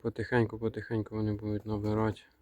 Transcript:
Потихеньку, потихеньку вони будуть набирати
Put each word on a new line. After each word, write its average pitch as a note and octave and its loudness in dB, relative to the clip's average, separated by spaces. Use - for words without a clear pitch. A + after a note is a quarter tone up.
Потихеньку, A2+ 2
потихеньку A2 -2
вони G#2+ 0
будуть G#2 -4
набирати G#2+ 0